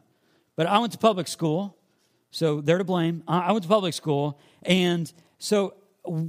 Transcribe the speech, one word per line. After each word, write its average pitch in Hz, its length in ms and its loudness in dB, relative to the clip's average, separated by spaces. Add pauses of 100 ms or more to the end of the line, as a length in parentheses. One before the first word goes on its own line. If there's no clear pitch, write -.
(560)
But 160 120 0
I 202 120 4
went 233 140 -2
to - 40 -14
public 196 300 2
school, 165 500 -4 (540)
so 151 300 -2
they're 160 160 2
to 190 80 -2
blame. 170 420 -2
I, 165 120 2
I 180 120 0
went 214 120 0
to 165 60 -8
public 190 240 2
school, 143 460 -2 (240)
and 175 480 2 (260)
so 202 360 -2 (560)